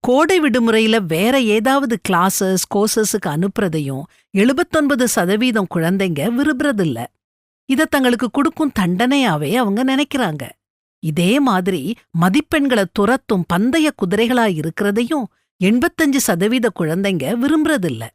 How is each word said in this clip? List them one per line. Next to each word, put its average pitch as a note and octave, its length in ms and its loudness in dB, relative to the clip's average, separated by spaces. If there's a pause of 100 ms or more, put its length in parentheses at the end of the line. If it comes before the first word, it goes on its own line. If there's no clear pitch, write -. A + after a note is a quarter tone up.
கோடை D#4+ 400 2
விடுமுறையில A3+ 640 2
வேற G3 360 0
ஏதாவது A#3 680 0
கிளாஸஸ், F#3 560 0 (100)
கோர்சஸுக்கு G#3+ 520 0
அனுப்புறதையும் D#3+ 760 -2 (280)
எழுபத்தொன்பது C4+ 760 2
சதவீதம் G#3+ 680 0
குழந்தைங்க F3 560 0
விரும்புறதில்ல. A#3 760 -2 (600)
இத C4+ 180 2
தங்களுக்கு B3+ 460 0
கொடுக்கும் D4 480 -2
தண்டனையாவே F#3 760 0
அவங்க A#3 300 0
நினைக்கிறாங்க. C4 640 -2 (500)
இதே F3 420 0
மாதிரி F#3 540 0 (260)
மதிப்பெண்களை B3 720 2
துரத்தும் G#3 540 0
பந்தய C4+ 460 0 (120)
குதிரைகளா A3+ 420 0
இருக்கிறதையும் G3+ 800 -2 (400)
எண்பத்தஞ்சு C4+ 520 2
சதவீத A3 640 0
குழந்தைங்க F3 580 -2
விரும்புறதில்ல. A#3 800 0